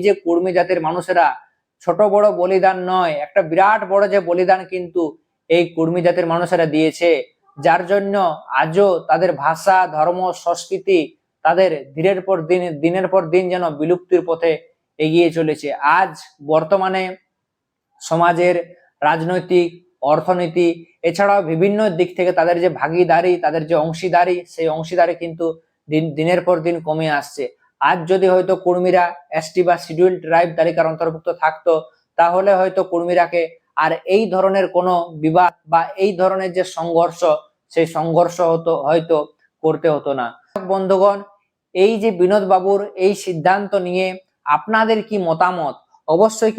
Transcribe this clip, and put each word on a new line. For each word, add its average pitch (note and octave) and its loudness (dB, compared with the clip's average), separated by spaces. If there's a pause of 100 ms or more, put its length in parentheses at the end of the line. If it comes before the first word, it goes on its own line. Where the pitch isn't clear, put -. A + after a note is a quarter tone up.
যে G3+ 4 (120)
কর্মী E3+ 0
জাতির F3 0
মানুষেরা, E3+ 0 (560)
ছোট E3+ -2 (140)
বড় G#3 4 (140)
বলিদান F#3 2 (140)
নয়, F3+ 0 (120)
একটা - 0
বিরাট G3 4 (100)
বড় G3+ 4 (100)
যে G3+ 4 (100)
বলিদান F#3 2
কিন্তু F3 -4 (460)
এই E3+ 4 (120)
কর্মী E3 0
জাতির E3+ 2
মানুষেরা E3+ 0
দিয়েছে, D#3 2 (480)
যার E3 2 (100)
জন্য G3 0 (460)
আজও E3 4 (220)
তাদের E3+ 2 (120)
ভাষা, E3 2 (180)
ধর্ম, E3 0 (240)
সংস্কৃতি F#3+ -2 (460)
তাদের F3 4 (240)
দিনের F#3 0
পর F#3+ 0 (120)
দিন, F3+ 2 (220)
দিনের F3 0
পর F#3 2 (120)
দিন F#3 2
যেন F3+ -2 (160)
বিলুপ্তির E3+ 0
পথে E3 0 (480)
এগিয়ে D#3+ 2
চলেছে। D#3 -2 (300)
আজ F3+ 0 (380)
বর্তমানে F#3 0 (1000)
সমাজের E3+ 2 (460)
রাজনৈতিক, E3+ 0 (320)
অর্থনীতি, E3+ 0 (360)
এছাড়াও G3+ 2 (100)
বিভিন্ন G3 0 (200)
দিক F3 0
থেকে F3+ 0
তাদের E3+ 2
যে F3+ 2
ভাগীদারি, E3+ 0 (100)
তাদের D#3+ -2
যে E3+ 0
অংশীদারি, F3 0 (160)
সেই E3 -4
অংশীদারি E3+ -2
কিন্তু E3+ -8 (440)
দিন, D#3 0 (140)
দিনের E3+ 0
পর F3+ 4 (120)
দিন E3+ 0 (120)
কমে D#3 -2 (120)
আসছে। C#3+ -10 (380)
আজ D#3+ 2 (140)
যদি F#3+ 2
হয়তো F#3 2 (120)
কর্মীরা F3+ 2 (340)
এসটি D#3+ -4
বা F3 4
শিডিউল E3+ 0 (100)
ট্রাইব E3 2
তালিকার D#3+ 2
অন্তর্ভুক্ত D#3+ -4 (120)
থাকতো, D#3+ 0 (440)
তাহলে F3+ 2
হয়তো F#3 0
কর্মীরাকে F3 0 (420)
আর D#3+ 0 (240)
এই A3 2 (100)
ধরনের F#3+ 2 (100)
কোনো F3+ 2 (300)
বিবাদ E3+ 2 (180)
বা E3 2 (220)
এই G#3 2 (100)
ধরনের F#3+ 0
যে F#3 0 (120)
সংঘর্ষ, E3 -2 (520)
সেই E3 2
সংঘর্ষ E3 0
হতো, E3 0 (140)
হয়তো E3 0 (460)
করতে D#3 -2
হতো C#3+ -2
না। B2+ -4 (440)
বন্ধুগণ, F#3+ 2 (580)
এই G3 4
যে A3 0
বিনোদ F#3 2
বাবুর F#3+ 2 (240)
এই G3+ 4
সিদ্ধান্ত F#3 -2
নিয়ে F#3 -2 (380)
আপনাদের A3 0
কি G#3+ -6 (120)
মতামত? E3 -2 (320)
অবশ্যই A3 2